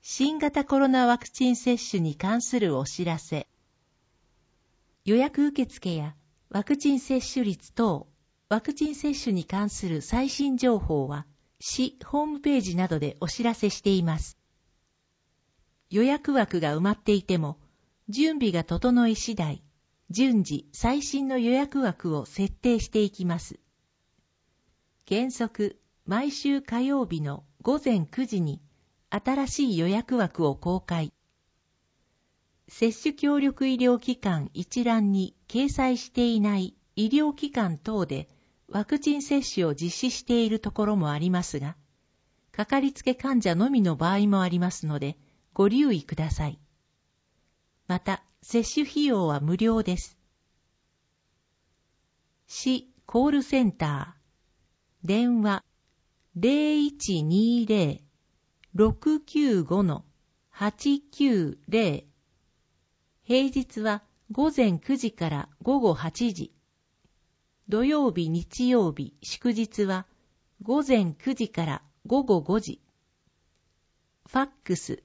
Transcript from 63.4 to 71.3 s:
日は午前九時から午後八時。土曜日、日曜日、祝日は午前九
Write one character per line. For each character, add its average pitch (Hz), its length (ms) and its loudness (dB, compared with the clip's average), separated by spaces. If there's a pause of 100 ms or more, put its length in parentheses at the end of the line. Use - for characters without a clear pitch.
日 254 320 -6
は 208 200 -2 (280)
午 285 240 0
前 208 240 2
九 269 180 -2
時 240 160 -4
か 165 160 -4
ら 147 200 -6 (120)
午 269 200 0
後 214 120 4
八 165 400 -2
時。 175 220 -10 (1120)
土 214 160 0
曜 285 280 2
日、 165 180 -2
日 170 380 -2
曜 226 240 4
日、 143 300 -10
祝 - 300 -4
日 214 320 -2
は 190 220 -4 (560)
午 254 200 0
前 220 300 2
九 262 220 -4